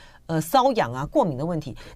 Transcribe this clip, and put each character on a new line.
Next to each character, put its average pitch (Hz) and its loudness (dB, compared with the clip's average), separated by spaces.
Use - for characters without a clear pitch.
呃， 160 -2
瘙 247 4
痒 123 0
啊、 131 -6
过 277 2
敏 160 -2
的 135 -6
问 165 -4
题。 120 -10